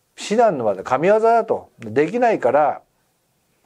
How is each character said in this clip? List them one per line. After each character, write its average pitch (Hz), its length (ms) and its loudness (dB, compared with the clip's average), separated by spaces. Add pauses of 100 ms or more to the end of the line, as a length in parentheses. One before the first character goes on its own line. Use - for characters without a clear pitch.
(180)
至 - 180 -6
難 220 220 2
の 120 80 -4
業 101 100 0
で 92 80 -12
神 139 240 -2
業 214 140 4
だ 226 240 2
と。 110 240 -6 (100)
で 120 320 -2
き 240 80 -6
な 240 140 2
い 160 60 -4
か 123 120 0
ら、 139 300 0 (840)